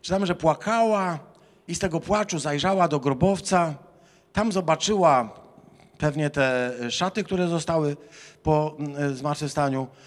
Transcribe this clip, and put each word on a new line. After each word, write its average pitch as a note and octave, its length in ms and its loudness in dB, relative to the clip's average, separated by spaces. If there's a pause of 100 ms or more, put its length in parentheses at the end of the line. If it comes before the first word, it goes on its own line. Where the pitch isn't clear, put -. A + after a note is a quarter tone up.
Czytamy, G3 240 0
że F3 80 0
płakała G3 840 2 (500)
i E3+ 60 -6
z E3+ 40 -8
tego E3 220 -2
płaczu G3+ 380 -2
zajrzała D#3+ 500 2
do D3 120 0
grobowca. E3+ 720 2 (580)
Tam G#3+ 200 0
zobaczyła D#3+ 840 2 (640)
pewnie D3 320 0
te B2+ 420 0 (180)
szaty, F#3+ 340 -2
które F3+ 240 -2
zostały D#3+ 480 0 (460)
po, D3+ 360 0
mm, C#3+ 380 -4
zmartwychwstaniu. C#3 720 -2 (200)